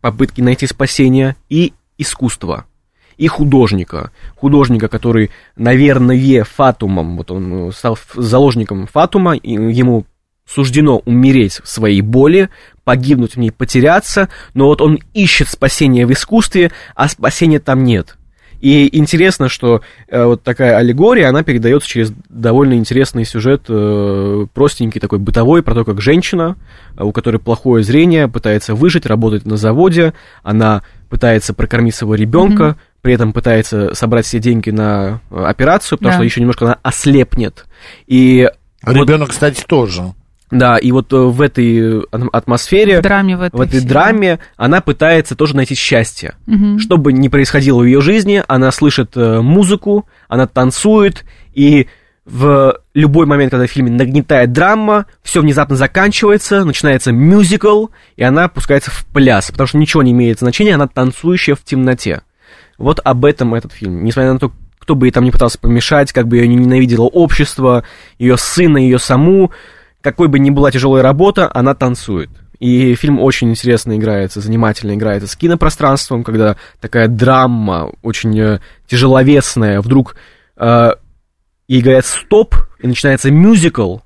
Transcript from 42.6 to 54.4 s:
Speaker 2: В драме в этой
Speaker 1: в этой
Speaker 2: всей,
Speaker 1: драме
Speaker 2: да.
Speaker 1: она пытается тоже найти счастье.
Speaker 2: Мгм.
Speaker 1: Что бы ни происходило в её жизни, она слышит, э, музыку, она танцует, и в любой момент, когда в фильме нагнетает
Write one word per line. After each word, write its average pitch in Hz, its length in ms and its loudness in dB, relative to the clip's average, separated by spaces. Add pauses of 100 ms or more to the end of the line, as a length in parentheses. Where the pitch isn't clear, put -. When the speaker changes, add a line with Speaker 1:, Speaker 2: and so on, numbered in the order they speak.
Speaker 2:
В 170 40 0
драме 196 340 0
в 180 60 -6
этой 175 120 -6
Speaker 1:
в 120 60 -2
этой 131 160 0
Speaker 2:
всей, 127 100 -2
Speaker 1:
драме 180 500 2
Speaker 2:
да. - 40 -16 (160)
Speaker 1:
она 156 240 0
пытается 160 540 0
тоже 147 200 -2
найти 135 200 -2
счастье. - 580 -4 (140)
Speaker 2:
Мгм. 208 320 0
Speaker 1:
Что 214 180 0
бы 143 160 2
ни 135 140 2
происходило 135 540 2
в 120 40 4
её 131 160 4
жизни, 202 460 0
она 131 240 0
слышит, 139 440 -2
э, 113 260 0
музыку, 202 680 0 (200)
она 127 200 0
танцует, 202 760 0 (300)
и 143 340 4 (380)
в 135 540 0 (160)
любой 151 320 2
момент, 143 240 0
когда 123 160 0
в - 20 -6
фильме 127 220 -2
нагнетает 127 600 0